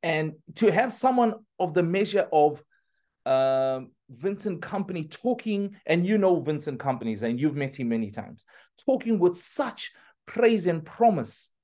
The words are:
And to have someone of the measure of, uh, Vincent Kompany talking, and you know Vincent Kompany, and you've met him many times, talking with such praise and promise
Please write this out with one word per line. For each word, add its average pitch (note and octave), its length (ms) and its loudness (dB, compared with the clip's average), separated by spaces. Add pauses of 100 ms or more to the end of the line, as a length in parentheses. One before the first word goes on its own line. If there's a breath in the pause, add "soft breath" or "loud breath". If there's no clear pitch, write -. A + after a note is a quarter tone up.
And D#3+ 300 -2 (220)
to G#3 180 4
have G#3+ 180 2
someone B3 440 2 (240)
of E3+ 160 -2
the F3 80 4
measure G3 500 0
of, D3+ 300 4 (640)
uh, C3 540 2 (280)
Vincent F#3 540 -6
Kompany F#3 480 -6
talking, G#3 760 -4
and F3 220 2
you G#3+ 100 2
know F#3 240 4
Vincent C#3+ 380 -4
Kompany, A2+ 440 -4
and A#2+ 160 -2
you've D3 180 0
met C#3 200 -4
him A#2+ 140 -4
many A2+ 200 -2
times, G#2+ 340 -14 (420 soft breath)
talking A#3 320 0
with F3 180 4
such - 560 -6 (320 soft breath)
praise A3 420 2
and E3 160 0
promise F3+ 680 0 (140)